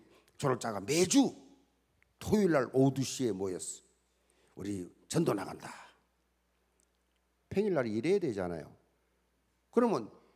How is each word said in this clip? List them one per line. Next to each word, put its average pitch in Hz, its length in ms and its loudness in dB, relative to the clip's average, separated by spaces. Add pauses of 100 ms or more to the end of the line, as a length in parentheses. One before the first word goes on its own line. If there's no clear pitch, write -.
(380)
조를 131 220 0
짜가 107 220 -6
매주 175 520 4 (840)
토요일 196 320 4
날 131 220 2
오후 135 200 4
두 135 80 -2
시에 123 300 -2
모였어. 92 500 -6 (720)
우리 95 340 -8 (180)
전도 143 260 0
나간다. - 380 -10 (1800)
평일날 185 400 0
일해야 117 320 0
되잖아요. 92 560 -4 (960)
그러면 185 400 0 (240)